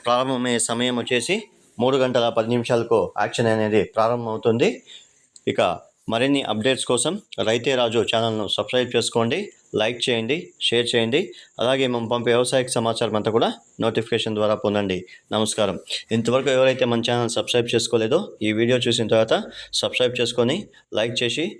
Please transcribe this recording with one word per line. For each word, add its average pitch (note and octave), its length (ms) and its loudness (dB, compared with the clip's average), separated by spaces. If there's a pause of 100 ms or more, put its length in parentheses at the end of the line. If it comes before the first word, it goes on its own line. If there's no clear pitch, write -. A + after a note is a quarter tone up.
ప్రారంభమయ్యే B2 640 0
సమయం B2 320 0
వచ్చేసి B2 340 0 (420)
మూడు C3 180 2
గంటల B2 300 2 (100)
పది A2+ 120 2
నిమిషాలకు A#2 500 2 (220)
యాక్షన్ A2+ 340 0
అనేది G#2+ 260 2 (160)
ప్రారంభమవుతుంది. A#2 760 0 (840)
ఇక A2 100 0 (500)
మరిన్ని C3+ 280 2 (100)
అప్‌డేట్స్ G#2+ 380 0
కోసం C#3 260 0 (320)
రైతే A#2+ 320 0
రాజు A#2 220 2 (100)
ఛానల్ను A2 340 0 (120)
సబ్స్క్రైబ్ B2 360 -2
చేసుకోండి, A#2+ 460 0 (360)
లైక్ A2+ 300 0
చేయండి, A#2 320 -2 (300)
షేర్ A#2 240 2
చేయండి. A#2+ 300 2 (400)
అలాగే C3 320 2
మేము A#2 200 -2
పంపే A#2+ 200 0
వ్యవసాయక B2+ 440 2
సమాచారం A2+ 420 0
అంతా G#2+ 180 0
కూడా D#3+ 120 4 (320)
నోటిఫికేషన్ A2 580 -2
ద్వారా G#2+ 260 2
పొందండి. G2+ 340 0 (340)
నమస్కారం. G#2+ 460 0 (380)
ఇంతవరకు B2 400 0
ఎవరైతే C3 360 4
మన A#2 160 0
ఛానల్ A#2+ 280 0
సబ్స్క్రైబ్ A#2 380 0
చేసుకోలేదో A#2 460 2 (220)
ఈ G#2+ 100 0
వీడియో A#2+ 260 2
చూసిన A#2+ 340 0
తర్వాత A2+ 220 4 (460)
సబ్స్క్రైబ్ A#2+ 400 0
చేసుకొని A#2+ 360 0 (380)
లైక్ A#2 280 -2
చేసి B2+ 240 -2 (140)